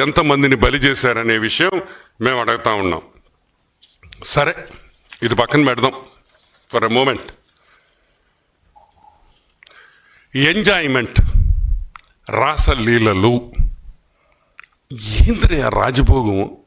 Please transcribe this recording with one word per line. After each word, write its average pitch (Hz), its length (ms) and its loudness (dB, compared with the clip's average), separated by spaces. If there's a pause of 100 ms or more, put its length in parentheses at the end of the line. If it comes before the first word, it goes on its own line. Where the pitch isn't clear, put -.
ఎంతమందిని 143 540 2
బలి 123 220 0
చేశారనే 117 600 0
విషయం 175 440 -2 (400)
మేము 123 180 -2
అడుగుతా 117 340 -2
ఉన్నాం. 92 280 -2 (1200)
సరే, 147 300 -2 (680)
ఇది 113 120 -2
పక్కన 139 300 0
పెడదాం 127 280 -2 (840)
for 113 120 0
a 113 60 -2
moment. 127 280 0 (3250)
ఎంజాయ్‌మెంట్, 156 880 0 (1080)
రాసలీలలు, 120 1200 0 (1400)
ఏంద్రయ్య 123 760 2
రాజభోగం? 120 960 0